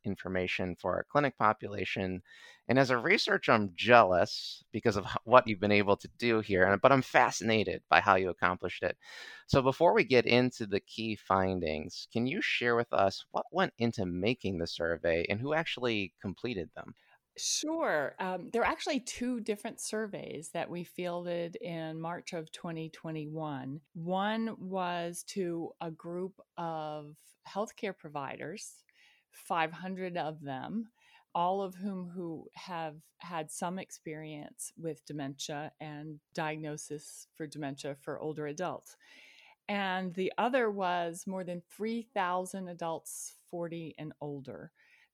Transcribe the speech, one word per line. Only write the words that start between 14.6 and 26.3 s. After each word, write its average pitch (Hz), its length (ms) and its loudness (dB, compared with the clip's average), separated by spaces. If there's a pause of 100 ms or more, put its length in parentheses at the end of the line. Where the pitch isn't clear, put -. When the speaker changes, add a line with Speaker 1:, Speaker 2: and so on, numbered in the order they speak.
Speaker 1:
survey 82 640 0
and 104 120 0
who 139 120 -4
actually 120 680 -2
completed 95 520 -6
them? - 200 -14 (420)
Speaker 2:
Sure. 277 840 -2
Um, 180 320 -4
there 233 120 0
are 196 80 4
actually 311 300 -2
two 247 400 -4
different - 380 -6
surveys 202 760 -8
that 165 160 -4
we 170 140 -6
fielded 175 720 -6
in 160 440 -8
March 170 320 -8
of 160 200 -8
twenty 160 380 -8
twenty-one. 151 880 -8 (120)
One 202 640 -2
was 180 760 -4
to 170 500 -2
a 170 100 -6
group 175 500 -8 (160)